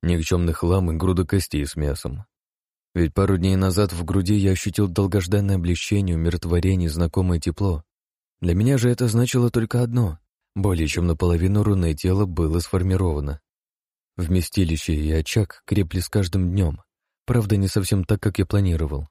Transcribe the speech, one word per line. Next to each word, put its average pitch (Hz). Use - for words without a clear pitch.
Никчёмный 85
хлам 90
и 80
груда 90
костей 78
с -
мясом. 71
Ведь 85
пару 98
дней 95
назад 95
в 85
груди 90
я 98
ощутил 98
долгожданное 98
облегчение, 90
умиротворение, 85
знакомое 85
тепло. 85
Для 87
меня 123
же 120
это 123
значило 120
только 120
одно. 117
Более 92
чем 85
наполовину 87
рунное 95
тело 95
было 85
сформировано. 87
Вместилище 87
и 76
очаг 80
крепли 95
с 87
каждым 92
днём. 90
Правда, 107
не 98
совсем 95
так, -
как -
я 95
планировал. 80